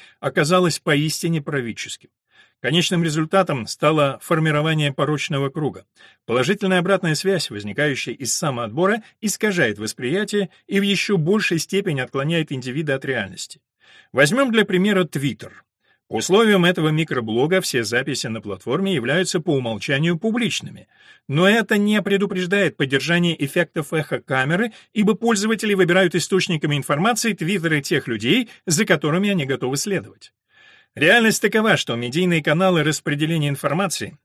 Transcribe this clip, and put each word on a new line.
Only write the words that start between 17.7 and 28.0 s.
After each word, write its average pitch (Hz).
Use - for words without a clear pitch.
записи 120
на 113
платформе 143
являются 156
по 151
умолчанию 139
публичными. -
Но 160
это 220
не 208
предупреждает 190
поддержание 156
эффектов 165
эхокамеры, 151
ибо 214
пользователи 220
выбирают 185
источниками 160
информации 202
твиттеры 165
тех 135